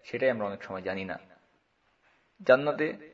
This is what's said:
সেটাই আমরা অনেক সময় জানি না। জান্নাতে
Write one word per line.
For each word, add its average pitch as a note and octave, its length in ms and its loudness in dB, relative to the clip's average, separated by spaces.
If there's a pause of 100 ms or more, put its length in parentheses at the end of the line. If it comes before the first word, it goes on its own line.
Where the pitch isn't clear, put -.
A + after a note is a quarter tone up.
সেটাই C3 260 0
আমরা A2+ 180 -2
অনেক G2 160 -8
সময় F#2+ 180 -8
জানি F#2+ 240 -6
না। F#2 140 -8 (1300)
জান্নাতে D3 460 4 (200)